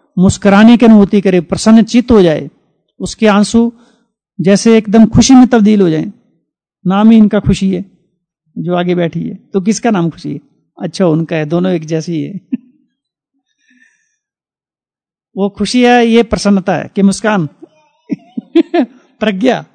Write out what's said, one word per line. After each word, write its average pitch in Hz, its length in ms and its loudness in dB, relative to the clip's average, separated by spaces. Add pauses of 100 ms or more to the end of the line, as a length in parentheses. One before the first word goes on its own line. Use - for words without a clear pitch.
(180)
मुस्कुराने 202 580 4
की 240 100 2
अनुभूति 208 340 4
करे, 185 200 0
प्रसन्न 220 420 2
चित्त 240 280 -2
हो 214 120 4
जाए, 151 280 -2 (500)
उसके 196 260 -4
आंसू 214 460 0 (680)
जैसे 202 380 2
एकदम 220 280 2
खुशी 240 280 2
में 254 120 6
तब्दील 214 360 2
हो 175 80 0
जाए। 160 220 -4 (720)
नाम 202 240 2
ही 226 80 6
इनका 208 220 2
खुशी 190 340 -2
है 185 100 -8 (760)
जो 170 160 -6
आगे 175 200 -2
बैठी 165 340 -6
है, - 60 -12
तो - 260 -8
किसका 214 300 -4
नाम 170 200 -2
खुशी - 220 -12
है? 139 80 -12 (420)
अच्छा, 180 240 -4
उनका 160 300 -2
है, 156 80 -4
दोनों 175 280 -4
एक 165 120 -6
जैसे 160 280 -8
ही 151 100 -6
है। 151 100 -12
<laughs> - 260 -12 (2750)
वो 196 120 -4
खुशी 240 360 -4
है, 240 220 2
ये 226 160 2
प्रसन्नता 202 540 -2
है - 180 -10
कि 202 80 -2
मुस्कान। 196 440 -2
<laughs> - 1300 -8 (440)
प्रज्ञा, 208 440 -4 (100)